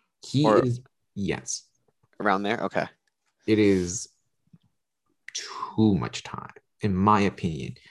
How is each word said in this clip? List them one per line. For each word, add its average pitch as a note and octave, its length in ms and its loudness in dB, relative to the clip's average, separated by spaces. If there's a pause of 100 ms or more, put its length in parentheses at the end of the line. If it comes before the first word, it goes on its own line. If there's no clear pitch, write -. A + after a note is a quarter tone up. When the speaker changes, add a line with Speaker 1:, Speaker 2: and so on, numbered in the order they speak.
(220)
Speaker 1:
He C3+ 220 0
Speaker 2:
Or G#2+ 180 4
Speaker 1:
is, B2 180 -2 (340)
yes. - 480 -6 (580)
Speaker 2:
Around G2+ 220 0
there? G#2+ 220 -4
Okay. - 220 -4 (600)
Speaker 1:
It G#2+ 120 2
is F#2+ 500 2 (1200)
too - 640 0
much A#1+ 280 -6
time, - 300 -14 (300)
in G2+ 120 -2
my G2+ 280 4
opinion. E2 540 -4 (140)